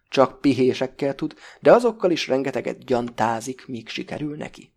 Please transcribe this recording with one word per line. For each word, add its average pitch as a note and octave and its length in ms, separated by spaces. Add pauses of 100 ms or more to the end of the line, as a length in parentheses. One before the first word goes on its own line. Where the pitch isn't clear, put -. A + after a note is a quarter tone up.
Csak - 320
pihésekkel C3 720
tud, D3+ 200 (260)
de D3 120
azokkal A3 380
is - 180
rengeteget C3 560
gyantázik, A#2 840
míg A2+ 220
sikerül D3 480
neki. - 400